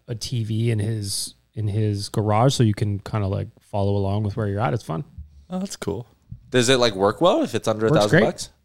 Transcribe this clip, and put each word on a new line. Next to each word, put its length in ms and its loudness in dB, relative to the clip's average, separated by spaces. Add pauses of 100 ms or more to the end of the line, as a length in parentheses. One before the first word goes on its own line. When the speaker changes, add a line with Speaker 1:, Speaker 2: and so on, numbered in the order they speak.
Speaker 1:
a 80 -8
T 280 -6
V 280 -2
in 80 0
his, 560 -6 (180)
in 160 -4
his 400 -2
garage, 460 2
so 80 2
you 100 4
can 260 -2
kinda, 280 -4
like, 200 -4 (120)
follow 360 -2
along 280 -2
with 120 -4
where 120 -4
you're 140 -4
at. 120 0
It's 100 -4
fun. 200 -6 (460)
Speaker 2:
Oh, 100 -6
that's 180 -8
cool. 300 -8 (420)
Speaker 3:
Does 200 4
it, 80 6
like, 160 2
work 280 2
well 200 4
if 140 -2
it's 140 -4
under 180 0
Speaker 1:
Works 100 4
Speaker 3:
a 40 6
thousand 180 4
Speaker 1:
great. 80 6
Speaker 3:
bucks? 220 -6 (160)